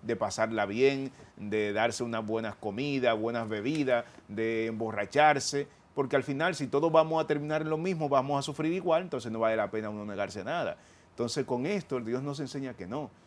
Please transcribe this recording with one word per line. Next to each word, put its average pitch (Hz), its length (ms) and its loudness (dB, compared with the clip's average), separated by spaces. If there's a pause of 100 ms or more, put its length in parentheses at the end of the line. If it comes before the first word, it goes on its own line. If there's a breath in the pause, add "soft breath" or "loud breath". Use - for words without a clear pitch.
de 113 140 -2
pasarla 110 500 0
bien, 135 460 2 (240 loud breath)
de 104 380 0
darse 113 320 2
unas 113 200 -2
buenas 110 300 -2
comidas, 120 640 0
buenas 117 300 -2
bebidas, 123 560 0 (240 loud breath)
de 113 380 -2
emborracharse, 120 1000 2 (260 loud breath)
porque 139 220 0
al 131 80 4
final, 156 320 0
si 143 120 -4
todos 147 220 2
vamos 160 320 6
a 156 60 -4
terminar 151 360 0
en 156 60 -4
lo 156 80 0
mismo, 160 300 -2
vamos 139 320 2
a - 40 0
sufrir 156 280 -2
igual, 175 300 2
entonces 123 280 -6
no 110 100 -4
vale 113 180 4
la 104 120 0
pena 107 200 -4
uno 107 160 -8
negarse 101 340 -4
a 92 60 -8
nada. 135 320 -4 (320 loud breath)
Entonces, 120 340 -2
con 123 220 -2
esto, 170 340 -2
Dios 120 240 -4
nos 143 160 -6
enseña 135 360 -8
que 90 120 -12
no, 135 220 -6 (180 loud breath)